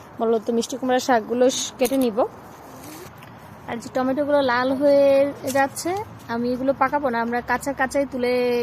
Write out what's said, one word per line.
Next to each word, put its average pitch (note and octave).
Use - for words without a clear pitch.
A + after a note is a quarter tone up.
মূলত A3+
মিষ্টি A#3
কুমড়া B3+
শাকগুলো A#3+
স-, -
কেটে C4+
নিব। A3
আর B3
যে -
টমেটোগুলো C4+
লাল B3+
হয়ে C#4
যাচ্ছে, C#4
আমি A#3+
এগুলো C4
পাকাবো C#4+
না, A#3
আমরা A#3+
কাঁচা B3
কাঁচাই C#4
তুলে B3